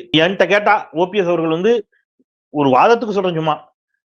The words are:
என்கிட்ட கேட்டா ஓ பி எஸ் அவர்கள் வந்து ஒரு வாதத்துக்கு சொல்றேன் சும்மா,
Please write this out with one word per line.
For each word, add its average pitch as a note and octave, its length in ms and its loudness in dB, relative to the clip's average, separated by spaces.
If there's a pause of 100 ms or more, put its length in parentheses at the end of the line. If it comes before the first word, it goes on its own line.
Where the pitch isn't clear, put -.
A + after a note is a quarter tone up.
(160)
என்கிட்ட F#3 300 2
கேட்டா G3+ 280 2 (180)
ஓ E3+ 160 -2
பி G3+ 120 -6
எஸ் F3 120 -2
அவர்கள் D#3+ 240 -2
வந்து G3 160 0 (840)
ஒரு C#3+ 160 2
வாதத்துக்கு G#3 460 2
சொல்றேன் F3+ 240 -4
சும்மா, D#3 160 -2 (480)